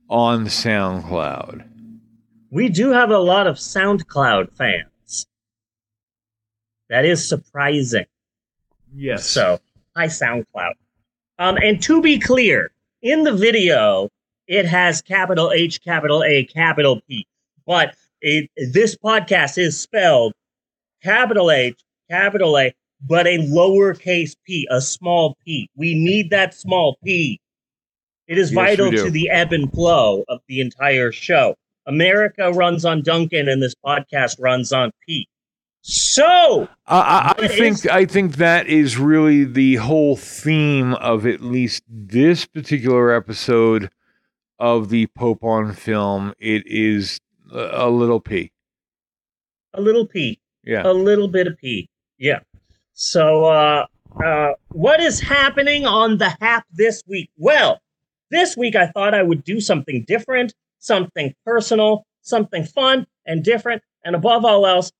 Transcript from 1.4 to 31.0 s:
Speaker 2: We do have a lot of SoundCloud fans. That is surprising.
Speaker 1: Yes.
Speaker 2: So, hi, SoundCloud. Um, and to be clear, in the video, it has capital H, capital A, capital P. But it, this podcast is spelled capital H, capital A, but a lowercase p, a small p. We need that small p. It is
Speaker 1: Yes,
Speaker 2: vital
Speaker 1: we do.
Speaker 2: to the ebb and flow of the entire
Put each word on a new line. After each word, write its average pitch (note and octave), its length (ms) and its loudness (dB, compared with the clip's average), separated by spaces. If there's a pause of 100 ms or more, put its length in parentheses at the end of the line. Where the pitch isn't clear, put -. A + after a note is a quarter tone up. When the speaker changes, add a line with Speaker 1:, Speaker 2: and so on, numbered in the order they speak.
Speaker 2:
We A#3 140 0
do G#3 240 0
have A#3+ 180 2
a G#3+ 80 4
lot F#3 300 2
of D3 80 -2
SoundCloud D3 1000 -2
fans. - 720 -8 (1600)
That B2 160 2
is E3+ 240 0
surprising. C#3+ 800 -4 (880)
Speaker 1:
Yes. C3+ 340 -8
Speaker 2:
So, F#2 300 0 (380)
hi, E3 100 -2
SoundCloud. A#2 680 -6 (640)
Um, - 160 0
and G#3+ 260 0
to D#4+ 180 2
be D4 200 2
clear, F3+ 500 0 (320)
in D4+ 220 0
the C#4 100 2
video, D#3+ 720 2 (380)
it F#3 200 0
has F3 360 0
capital F3+ 480 -2
H, E3 320 -2
capital D#3 400 -2
A, C#3+ 220 2
capital D3+ 640 0
P. A2+ 180 -12 (400)
But E3 300 0 (240)
it, D3+ 280 -2 (240)
this G3+ 240 2
podcast F#3 600 -2
is E3 180 -2
spelled C#3+ 560 2 (720)
capital G#3 480 2
H, B2+ 300 0 (280)
capital F#3 480 0
A, C3 160 2 (320)
but E3+ 220 2
a F3 120 2
lowercase F3 960 0 (100)
p, F3+ 240 -8
a B2+ 100 0
small E3 640 -2
p. D3+ 300 -8
We E3 200 -4
need E3+ 360 0
that F#3+ 240 0
small F3+ 480 -2
p. E3+ 380 -4 (880)
It E3 100 -2
is E3 140 0
Speaker 1:
Yes, - 20 -2
Speaker 2:
vital F#3+ 360 2
Speaker 1:
we A3 60 0
do. - 100 0
Speaker 2:
to F3+ 40 -2
the D#3+ 180 -2
ebb E3+ 240 0
and C#3+ 200 -2
flow C3+ 560 2
of B2 180 -8
the C3 140 -6
entire B2+ 500 -2